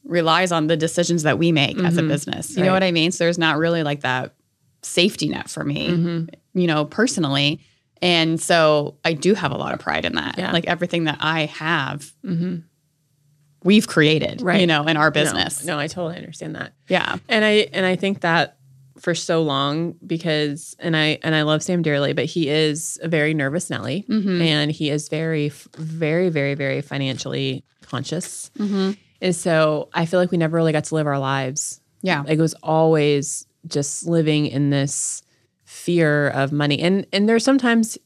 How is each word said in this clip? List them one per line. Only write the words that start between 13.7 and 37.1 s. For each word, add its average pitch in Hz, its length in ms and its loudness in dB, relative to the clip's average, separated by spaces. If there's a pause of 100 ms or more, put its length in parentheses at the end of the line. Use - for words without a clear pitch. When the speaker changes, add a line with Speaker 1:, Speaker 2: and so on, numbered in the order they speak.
Speaker 1:
created, - 560 2
Speaker 2:
Right. 180 180 2
Speaker 1:
you 180 60 4
know, 151 200 2
in 160 100 2
our 156 120 4
Speaker 2:
No, 151 40 2
Speaker 1:
business. 147 520 -2
Speaker 2:
no, 160 140 -4
I 147 80 -4
totally 170 300 -8
understand 156 380 -12
that. - 200 -12 (140)
Speaker 1:
Yeah. - 280 0 (120)
Speaker 2:
And 220 160 4
I, 214 280 4
and 190 140 0
I 185 100 2
think 196 240 -2
that 170 380 0 (400)
for 175 160 -2
so 165 280 0
long, 147 520 -2 (120)
because, 156 720 -4
and 170 180 -2
I, 156 260 2
and 160 120 0
I 156 80 2
love 151 200 2
Sam 180 200 0
dearly, 143 300 0
but 135 140 -2
he 165 220 -2
is 151 540 -2
a 170 60 -6
very 156 260 2
nervous 147 360 -2
Nelly, 131 380 -6
Speaker 1:
Mm-hmm. 190 340 0
Speaker 2:
and 151 280 2
he 156 200 -4
is 151 180 -4
very, 156 380 -2
f-, - 200 -10 (120)
very, 160 500 -2
very, 139 260 0
very 139 280 -4
financially 135 840 -6 (160)
conscious. - 760 -8
Speaker 1:
Mm-hmm. 196 340 -2 (300)
Speaker 2:
And 185 120 0
so 160 600 0
I 165 100 0
feel 180 160 0
like 180 100 0
we 190 80 0
never 160 180 0
really 165 160 2
got 151 120 0
to - 100 -6
live 156 120 0
our 143 120 -2
lives. 135 640 -4 (220)
Speaker 1:
Yeah. 175 180 2
Speaker 2:
Like, 151 180 0
it 160 40 4
was 160 200 2
always 156 840 2 (200)
just 143 400 -4
living 156 400 2
in 143 220 0
this 139 540 -2 (420)
fear 151 640 2
of 135 240 0
money. 147 280 2
And, 190 340 2